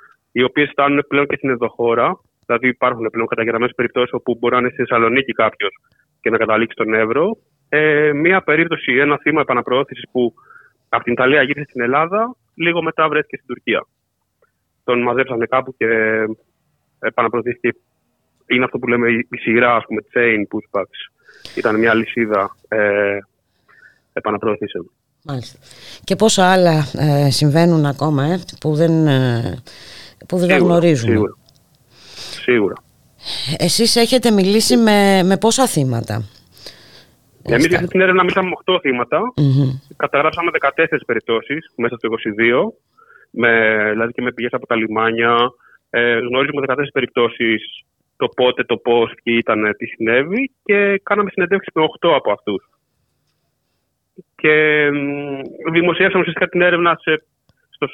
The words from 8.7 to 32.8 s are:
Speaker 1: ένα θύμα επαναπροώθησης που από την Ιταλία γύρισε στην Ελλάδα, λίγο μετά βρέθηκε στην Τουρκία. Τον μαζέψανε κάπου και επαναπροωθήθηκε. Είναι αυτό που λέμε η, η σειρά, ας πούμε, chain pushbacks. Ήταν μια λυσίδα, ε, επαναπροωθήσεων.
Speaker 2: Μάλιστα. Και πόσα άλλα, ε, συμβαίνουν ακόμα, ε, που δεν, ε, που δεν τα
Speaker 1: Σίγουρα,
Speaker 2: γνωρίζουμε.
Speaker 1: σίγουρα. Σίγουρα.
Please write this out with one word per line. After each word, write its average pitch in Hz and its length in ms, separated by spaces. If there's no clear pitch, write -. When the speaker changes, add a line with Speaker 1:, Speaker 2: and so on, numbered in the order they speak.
Speaker 1:
ένα 143 200
θύμα 147 240
επαναπροώθησης 131 720
που 123 220
από 120 140
την 120 100
Ιταλία 131 280
γύρισε 143 280
στην 127 120
Ελλάδα, 170 540
λίγο 170 260
μετά 160 280
βρέθηκε 151 260
στην - 120
Τουρκία. 117 380
Τον 123 180
μαζέψανε 120 440
κάπου 131 320
και 113 100
επαναπροωθήθηκε. 117 720
Είναι 127 160
αυτό 123 160
που 123 80
λέμε 120 240
η, 113 180
η 92 80
σειρά, 120 380
ας 110 100
πούμε, - 160
chain 120 260
pushbacks. - 720
Ήταν 110 240
μια 113 140
λυσίδα, 107 600
ε, 101 500
επαναπροωθήσεων. 104 800
Speaker 2:
Μάλιστα. 139 340
Και 196 120
πόσα 190 360
άλλα, 170 340
ε, 143 340
συμβαίνουν 156 540
ακόμα, 143 380
ε, 170 160
που 156 160
δεν, 160 320
ε, 123 540
που 185 100
δεν 175 100
τα 180 80
Speaker 1:
Σίγουρα, 175 180
Speaker 2:
γνωρίζουμε. 156 380
Speaker 1:
σίγουρα. 107 240
Σίγουρα. 110 320